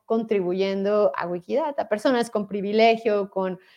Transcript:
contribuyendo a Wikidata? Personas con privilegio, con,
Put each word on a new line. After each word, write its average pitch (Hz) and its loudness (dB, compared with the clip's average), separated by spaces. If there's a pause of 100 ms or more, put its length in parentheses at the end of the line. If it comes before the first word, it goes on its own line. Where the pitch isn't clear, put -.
contribuyendo 196 0
a - -4
Wikidata? 220 -4
Personas 233 0
con 208 -4
privilegio, 208 2
con, 185 -4 (180)